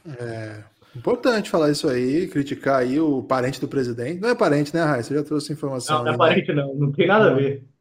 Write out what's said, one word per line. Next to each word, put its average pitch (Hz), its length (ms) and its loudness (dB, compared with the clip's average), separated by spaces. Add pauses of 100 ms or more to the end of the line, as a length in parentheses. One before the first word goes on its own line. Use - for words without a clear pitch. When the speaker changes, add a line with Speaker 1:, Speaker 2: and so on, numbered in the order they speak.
(180)
Speaker 1:
É, 110 460 -12 (320)
importante 226 540 0
falar 151 200 2
isso 147 180 0
aí, 131 380 0
criticar 139 540 0
aí 127 180 0
o 147 240 0
parente 131 380 -2
do 139 80 -4
presidente. 127 520 -4
Não 226 100 0
é 247 40 2
parente, 151 400 2
né, 170 80 0
Raíssa? 139 280 0
Você 135 40 -2
já 147 80 0
trouxe 147 300 -4
informação 143 460 -4
Speaker 2:
Não, 151 60 -4
não 156 60 0
é - 20 2
Speaker 1:
aí, - 60 -2
né? 165 80 6
Speaker 2:
parente 180 260 2
não, 139 220 -2
não 143 160 0
tem 175 160 2
nada 208 200 6
a 156 40 6
Speaker 1:
Não, 131 60 4
Speaker 2:
ver. 139 280 -2 (160)